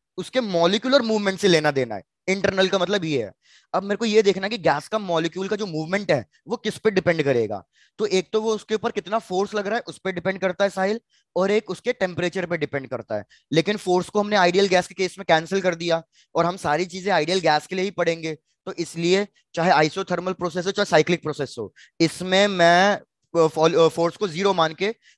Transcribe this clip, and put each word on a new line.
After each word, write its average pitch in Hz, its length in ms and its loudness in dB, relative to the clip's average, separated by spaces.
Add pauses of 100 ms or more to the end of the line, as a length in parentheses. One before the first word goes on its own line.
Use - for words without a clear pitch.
(160)
उसके 220 240 -4
मॉलिक्यूलर 202 600 2
मूवमेंट 208 360 0
से - 100 2
लेना 156 220 4
देना 127 240 -2
है। 98 80 -10 (260)
इंटरनल 190 400 2
का 196 100 0
मतलब 180 260 -2
ये 139 200 -2
है। 95 80 -14 (420)
अब 185 80 0
मेरे 202 140 -4
को 208 80 -4
ये 214 180 4
देखना 190 240 2
है 208 40 -4
कि 233 80 -6
गैस 151 300 0
का 220 100 -4
मॉलिक्यूल 175 500 -2
का 185 80 -4
जो 208 100 -4
मूवमेंट 180 440 -4
है 131 160 0 (220)
वो 226 80 -6
किस - 220 -6
पे 214 120 0
डिपेंड 170 320 0
करेगा। 113 420 0 (340)
तो 214 80 -4
एक 180 260 -2
तो 220 100 0
वो 220 120 -2
उसके 214 200 -6
ऊपर 220 160 -4
कितना 190 280 -6
फोर्स 190 360 -4
लग 202 120 -2
रहा 208 100 -4
है - 120 -4
उस - 100 -14
पे 190 140 -6
डिपेंड 185 260 -4
करता 185 260 -2
है 196 60 0
साहिल, 196 300 -2 (360)
और 190 140 2
एक 214 200 0
उसके 165 220 -6
टेम्परेचर 180 540 -4
पे 170 100 -4
डिपेंड 139 320 -6
करता 113 260 -8
है। 104 100 -4 (280)
लेकिन 165 240 2
फोर्स 180 320 -2
को 208 120 -2
हमने 208 160 0
आइडियल 190 300 4
गैस 180 200 2
के 180 80 -18
केस 185 240 -6
में 190 100 -12
कैंसिल 165 320 2
कर 175 140 0
दिया 165 280 -2 (320)
और 165 120 2
हम 175 100 -2
सारी 165 300 0
चीजें 185 260 -4
आइडियल 180 280 0
गैस 151 260 2
के - 80 -12
लिए 185 100 -2
ही 202 60 -4
पढ़ेंगे। 165 440 -2
तो - 380 -16
इसलिए 175 560 0 (260)
चाहे 160 340 4
isothermal 185 460 -4
प्रोसेस 175 320 -6
हो 202 40 -4
चाहे 196 160 -2
साइक्लिक 165 360 2
प्रोसेस 147 360 -8
हो, 104 160 -10 (260)
इसमें 185 460 2
मैं, 185 520 4 (440)
अ, 160 40 4
फॉल-, 165 320 2
अ, 165 100 6
फोर्स 170 280 -2
को 202 120 -4
ज़ीरो 185 260 0
मान 160 200 0
के 202 200 -4 (240)